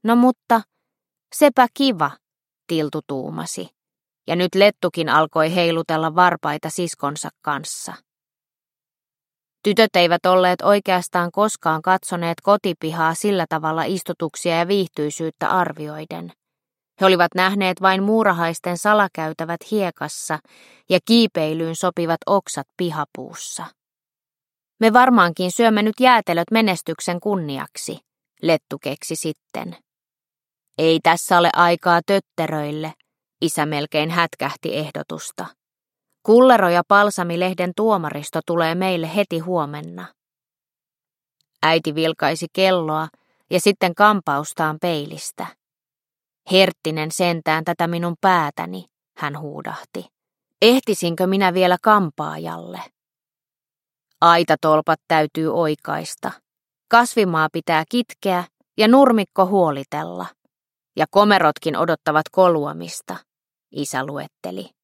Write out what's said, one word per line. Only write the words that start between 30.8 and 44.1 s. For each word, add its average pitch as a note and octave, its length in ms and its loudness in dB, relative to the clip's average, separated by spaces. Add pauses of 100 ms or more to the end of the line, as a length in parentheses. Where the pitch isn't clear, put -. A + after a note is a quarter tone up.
tässä E3+ 360 2
ole E3+ 140 4
aikaa F3 540 2
tötteröille", D#3 880 -4 (480)
isä D#3 240 -2
melkein D3+ 440 -2
hätkähti E3 680 -4
ehdotusta. C#3+ 680 -10 (760)
"Kullero A3+ 460 6
ja F3 200 2
Palsami-lehden F3+ 880 0
tuomaristo E3 680 -2
tulee E3 280 0
meille F3 400 -2
heti G3 240 -2
huomenna." E3 680 -6 (1600)
Äiti D#3+ 320 0
vilkaisi D#3+ 580 -2
kelloa E3 560 0 (420)
ja F3+ 100 0
sitten F#3 340 0
kampaustaan D#3 840 0